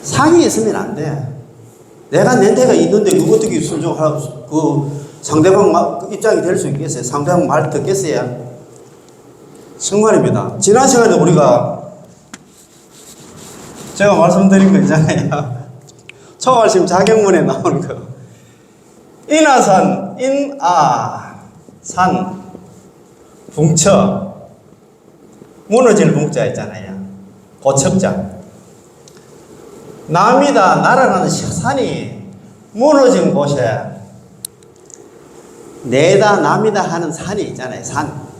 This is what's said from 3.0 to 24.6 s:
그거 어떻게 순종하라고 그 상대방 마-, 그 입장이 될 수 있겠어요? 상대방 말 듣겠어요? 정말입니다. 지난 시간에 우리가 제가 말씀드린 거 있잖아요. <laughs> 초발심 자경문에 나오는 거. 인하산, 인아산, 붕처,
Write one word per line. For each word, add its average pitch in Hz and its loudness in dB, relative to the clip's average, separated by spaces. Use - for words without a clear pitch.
그거 185 2
어떻게 196 -2
순종하라고 151 -6
그 147 -4
상대방 185 2
마-, - -2
그 - -12
입장이 190 0
될 175 -2
수 - -4
있겠어요? 139 -6
상대방 143 -2
말 147 0
듣겠어요? 127 -4
정말입니다. - 0
지난 254 4
시간에 233 4
우리가 151 2
제가 202 2
말씀드린 190 4
거 - 4
있잖아요. - 0
<laughs> - -20
초발심 220 2
자경문에 196 2
나오는 - -2
거. 127 -8
인하산, 247 2
인아산, 160 -2
붕처, 160 0